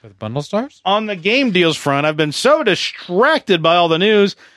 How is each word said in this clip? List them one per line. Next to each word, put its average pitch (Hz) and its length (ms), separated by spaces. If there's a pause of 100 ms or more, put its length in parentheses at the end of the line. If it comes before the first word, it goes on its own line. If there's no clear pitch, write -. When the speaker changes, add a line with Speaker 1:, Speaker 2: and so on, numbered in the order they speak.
Speaker 1:
With 101 160
Bundle 117 240
Stars? 226 420
Speaker 2:
on 208 220
the 208 80
game 220 380
deals 170 240
front? 143 300
I've 156 100
been 151 160
so 302 320
distracted 202 960
by 165 140
all 175 120
the 160 100
news. 202 360 (220)